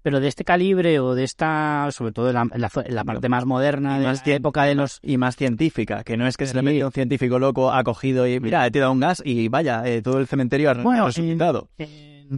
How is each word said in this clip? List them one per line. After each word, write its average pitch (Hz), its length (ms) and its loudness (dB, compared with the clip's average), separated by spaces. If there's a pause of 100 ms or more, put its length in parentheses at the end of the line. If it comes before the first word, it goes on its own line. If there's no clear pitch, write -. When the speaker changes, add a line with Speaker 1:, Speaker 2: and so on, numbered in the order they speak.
Speaker 1:
Pero 143 200 0
de 139 80 2
este - 160 -6
calibre 180 560 4
o 127 160 2
de 131 80 0
esta, 151 640 -2
sobre 113 220 -6
todo 117 160 0
en 127 60 0
la, 117 180 0
en 120 80 -4
la 117 80 -2
zo-, - 180 -4
en 127 80 -6
la 107 80 -2
Speaker 2:
No. 101 40 -8
Speaker 1:
parte 117 220 -4
más 123 160 0
moderna 139 520 0
Speaker 2:
Y 135 40 0
Speaker 1:
de 135 60 2
Speaker 2:
más 131 140 0
Speaker 1:
la - 40 -12
Speaker 2:
cien-, 143 120 2
Speaker 1:
época 143 260 0
de 143 140 2
los 139 260 -4
Speaker 2:
y 143 160 -2
más 127 180 0
científica, 120 680 -2
que 117 120 -6
no 120 100 0
es 127 100 -2
que 139 100 -4
se 131 80 -4
le 131 60 0
Speaker 1:
Sí. 131 60 2
Speaker 2:
mete 143 180 2
un 131 80 -4
científico 131 480 0
loco 131 320 2
ha 131 100 2
cogido 127 440 0
y, 123 120 0
mira, 123 280 0
he 120 40 0
tirado 131 220 2
un 131 80 2
gas 170 240 0
y 117 240 0
vaya, 127 380 0
eh, 117 140 0
todo 127 200 0
el 135 80 -2
cementerio 139 420 2
ha 127 40 4
re-, 120 100 -6
Speaker 1:
Bueno, 233 220 2
Speaker 2:
resucitado. 165 600 0 (100)
Speaker 1:
en, 151 100 -12 (500)